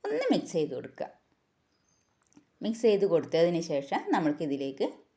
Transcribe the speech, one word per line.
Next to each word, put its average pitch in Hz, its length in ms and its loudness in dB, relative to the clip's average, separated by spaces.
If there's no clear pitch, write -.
ഒന്ന് 466 260 -2
മിക്സ് 175 240 -2
ചെയ്ത് 143 220 -2
കൊടുക്കുക. - 320 -12
മിക്സ് 226 240 -2
ചെയ്ത് 202 240 4
കൊടുത്തതിന് 165 580 2
ശേഷം 143 300 -2
നമ്മൾക്കിതിലേക്ക് 151 720 -2